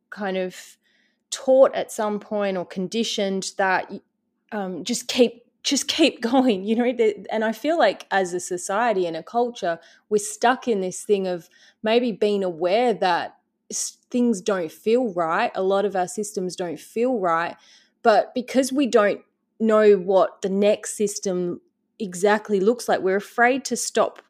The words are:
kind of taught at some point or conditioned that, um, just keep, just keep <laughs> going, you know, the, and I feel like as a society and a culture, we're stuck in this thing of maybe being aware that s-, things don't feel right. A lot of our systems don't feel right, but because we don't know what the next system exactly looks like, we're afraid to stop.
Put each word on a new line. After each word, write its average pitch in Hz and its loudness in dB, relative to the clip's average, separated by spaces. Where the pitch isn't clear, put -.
kind 185 -6
of - -10
taught 262 4
at - -6
some 208 -4
point 202 -4
or 175 -6
conditioned 196 -4
that, 190 0
um, 185 -8
just - -6
keep, - 0
just - -2
keep - 2
<laughs> 233 -2
going, 254 2
you 214 0
know, 240 0
the, 208 0
and 220 -2
I 226 0
feel 294 -2
like 202 2
as 190 0
a 180 -4
society 190 -2
and 165 -6
a 156 -10
culture, 233 -4
we're 208 0
stuck 247 -2
in 208 0
this 185 -6
thing 196 0
of 180 -6
maybe 233 0
being 202 0
aware 185 0
that 170 -2
s-, - -10
things 240 0
don't 180 -2
feel 233 0
right. 175 0
A 190 -2
lot 196 2
of 196 -4
our 180 -2
systems 185 -6
don't 165 -8
feel 240 -2
right, 170 -2
but 214 4
because 254 0
we 277 0
don't 208 2
know 214 6
what 185 2
the 190 -2
next 202 0
system 180 -4
exactly 202 0
looks 233 0
like, 196 2
we're 190 0
afraid 240 2
to 240 -4
stop. - -2